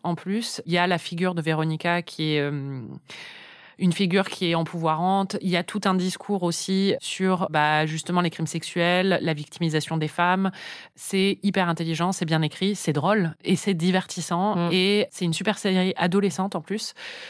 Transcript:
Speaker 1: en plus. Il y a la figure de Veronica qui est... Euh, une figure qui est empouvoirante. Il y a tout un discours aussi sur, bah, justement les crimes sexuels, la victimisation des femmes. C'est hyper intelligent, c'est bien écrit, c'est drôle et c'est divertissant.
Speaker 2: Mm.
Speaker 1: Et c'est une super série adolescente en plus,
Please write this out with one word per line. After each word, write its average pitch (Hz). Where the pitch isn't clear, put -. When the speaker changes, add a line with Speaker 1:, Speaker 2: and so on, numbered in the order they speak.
Speaker 1:
en 175
plus. 202
Il 165
y 175
a 175
la 180
figure 180
de 165
Veronica 160
qui 156
est... 147
Euh, 139
une 180
figure 190
qui 170
est -
empouvoirante. 170
Il 196
y 175
a 170
tout 196
un 190
discours 185
aussi 190
sur, 185
bah, 151
justement 160
les 170
crimes 160
sexuels, 180
la 160
victimisation 156
des 156
femmes. 180
C'est 196
hyper 196
intelligent, 165
c'est 185
bien 160
écrit, 190
c'est 160
drôle 165
et 190
c'est -
divertissant. 185
Speaker 2:
Mm. 170
Speaker 1:
Et 196
c'est -
une 165
super 196
série 190
adolescente 196
en 165
plus, -